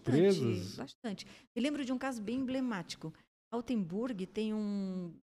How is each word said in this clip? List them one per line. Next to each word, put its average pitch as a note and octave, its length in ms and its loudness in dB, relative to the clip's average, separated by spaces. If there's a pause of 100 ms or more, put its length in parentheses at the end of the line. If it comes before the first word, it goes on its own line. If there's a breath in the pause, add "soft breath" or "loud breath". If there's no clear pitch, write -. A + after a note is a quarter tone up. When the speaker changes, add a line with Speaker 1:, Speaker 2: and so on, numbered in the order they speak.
Speaker 1:
empresas? B2+ 680 6
Speaker 2:
bastante. - 500 -8 (280 loud breath)
Me A3+ 60 0
lembro C#4+ 240 0
de B3+ 80 0
um B3+ 60 0
caso C4 220 -4
bem A3+ 180 -2
emblemático. B3 720 -4 (400 soft breath)
Altenburg A3 720 -2
tem G#3+ 260 -2
um G3 600 -2 (180)